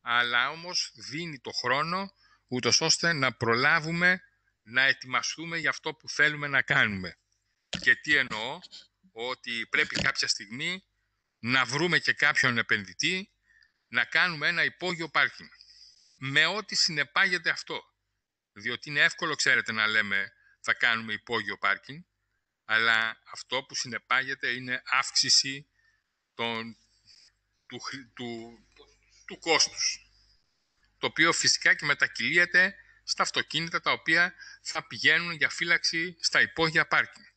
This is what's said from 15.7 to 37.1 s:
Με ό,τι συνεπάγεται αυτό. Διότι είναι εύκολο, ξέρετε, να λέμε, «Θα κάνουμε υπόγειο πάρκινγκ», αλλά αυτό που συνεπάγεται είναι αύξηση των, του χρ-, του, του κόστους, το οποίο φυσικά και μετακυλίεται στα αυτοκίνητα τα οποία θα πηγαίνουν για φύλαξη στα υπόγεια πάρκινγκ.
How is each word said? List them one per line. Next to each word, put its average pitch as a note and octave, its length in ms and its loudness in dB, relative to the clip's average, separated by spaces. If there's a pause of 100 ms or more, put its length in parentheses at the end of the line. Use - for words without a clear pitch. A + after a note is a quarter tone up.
Με C#3 280 2
ό,τι G3+ 300 -4
συνεπάγεται F3 720 0
αυτό. - 440 -8 (600)
Διότι A#2 360 -8
είναι D3 100 -2
εύκολο, D#3+ 360 2
ξέρετε, B2 360 2
να A2 160 2
λέμε, G2+ 440 0 (280)
«Θα A#2 140 -2
κάνουμε A2+ 400 0
υπόγειο G#2 440 -4
πάρκινγκ», G2+ 440 -2 (640)
αλλά A2 520 2 (140)
αυτό - 320 -6
που C#3 120 -18
συνεπάγεται C3 720 -4
είναι B2+ 360 -6
αύξηση C3+ 840 0 (680)
των, A2+ 440 -6 (880)
του B2 140 -16
χρ-, C3 340 -14
του, A#2 460 -12 (680)
του - 140 -16
κόστους, - 680 0 (880)
το C3+ 100 -4
οποίο D#3+ 260 2
φυσικά - 400 2
και E3 120 -2
μετακυλίεται F3 880 2 (280)
στα - 200 -2
αυτοκίνητα E3 560 -4
τα D3+ 120 0
οποία E3+ 420 2 (280)
θα - 260 -8
πηγαίνουν E3 440 2
για D3 180 0
φύλαξη E3+ 720 -2
στα - 220 2
υπόγεια D#3+ 460 2
πάρκινγκ. - 380 -2 (120)